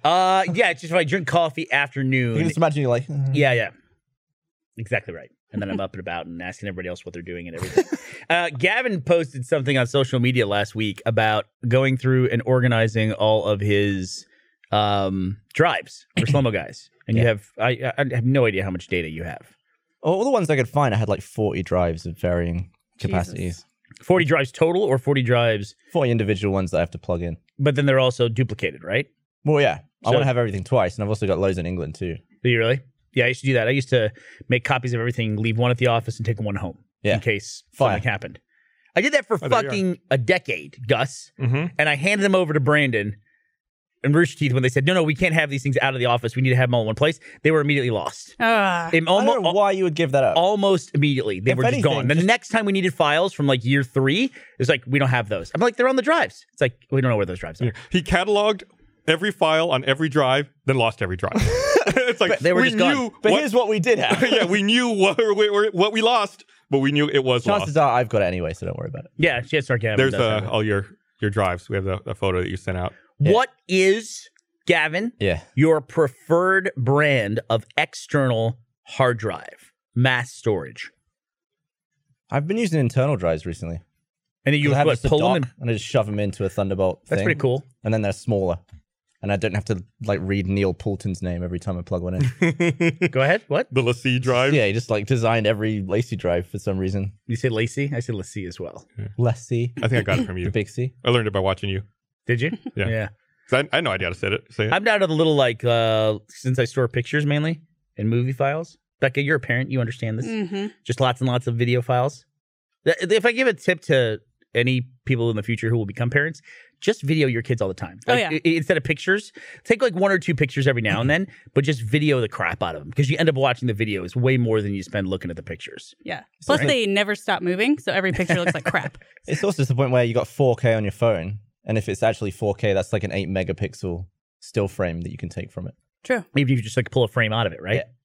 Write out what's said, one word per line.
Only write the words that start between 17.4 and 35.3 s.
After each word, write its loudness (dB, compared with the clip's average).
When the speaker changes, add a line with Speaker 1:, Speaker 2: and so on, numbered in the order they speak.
Speaker 1:
I, -2
I -2
have -2
no 4
idea 0
how -4
much -8
data -2
you -10
have. -12
Speaker 2:
All 0
the 0
ones 2
I 2
could 0
find, 0
I 0
had, 0
like, -2
forty -4
drives 0
of -8
varying -2
Speaker 3:
Jesus. -6
Speaker 2:
capacities. -6
Speaker 1:
Forty 2
drives 0
total 0
or 0
forty 0
drives? 0
Speaker 2:
Forty 2
individual 0
ones -2
that -2
I 4
have 0
to -14
plug -4
in. -6
Speaker 1:
But 2
then 0
they're 4
also 2
duplicated, -4
right? -2
Speaker 2:
Well, 2
yeah. 2
I 2
Speaker 1:
So 4
Speaker 2:
wanna 4
have 2
everything -2
twice, 0
and -6
I've -2
also -2
got 0
loads 0
in -4
England, -6
too. -6
Speaker 1:
Do 2
you 2
really? 0
Yeah, 2
I 2
used -4
to -6
do 2
that. 2
I 0
used -2
to 2
make 0
copies -2
of -4
everything, -2